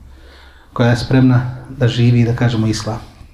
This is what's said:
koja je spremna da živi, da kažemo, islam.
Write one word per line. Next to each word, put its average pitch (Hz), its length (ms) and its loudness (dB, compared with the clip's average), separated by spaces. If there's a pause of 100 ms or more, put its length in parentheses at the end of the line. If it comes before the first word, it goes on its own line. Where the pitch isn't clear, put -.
(720)
koja 120 160 2
je 120 80 2
spremna 131 440 2 (360)
da 123 100 0
živi, 120 360 2
da 117 120 0
kažemo, 113 320 -2
islam. 107 320 -6 (340)